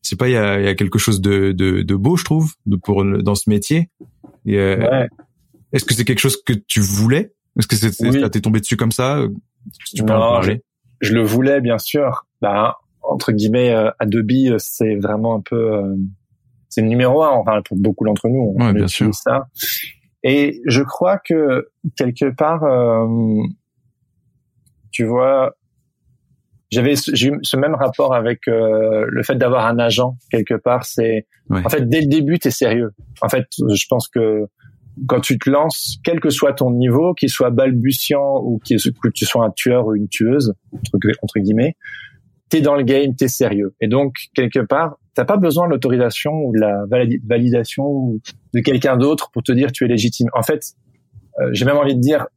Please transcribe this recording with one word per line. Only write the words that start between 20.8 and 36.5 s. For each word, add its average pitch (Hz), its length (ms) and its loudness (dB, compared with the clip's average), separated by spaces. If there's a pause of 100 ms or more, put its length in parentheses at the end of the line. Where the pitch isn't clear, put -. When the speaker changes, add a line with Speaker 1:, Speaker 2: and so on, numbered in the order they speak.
Speaker 2:
crois 180 360 0
que, 151 520 0 (260)
quelque 127 320 0
part, 151 360 0
euh, 120 420 2 (1800)
tu - 140 -4
vois, 131 520 2 (1120)
j'avais 135 260 2
ce, - 180 -4
j'ai 127 140 2
eu 147 140 -2
ce - 140 -4
même 147 180 0
rapport 131 400 0
avec, 117 340 -2
euh, 110 600 2
le 120 140 -2
fait 127 140 0
d'avoir 123 300 2
un 117 120 0
agent, 120 380 0 (140)
quelque 113 240 0
part. 123 300 0
C'est, 113 420 -2 (240)
Speaker 1:
Ouais. 92 140 0
Speaker 2:
en - 40 0
fait, 135 200 0
dès 156 120 2
le 147 80 0
début, 156 300 2
t'es 135 120 0
sérieux. 117 420 -2 (280)
En - 80 -2
fait, 127 160 0 (140)
je 104 300 0
pense 123 200 -2
que 107 380 0 (600)
quand 123 140 2
tu 123 180 -2
te - 120 0
lances, 147 540 0
quel 170 160 0
que 156 100 0
soit 143 240 2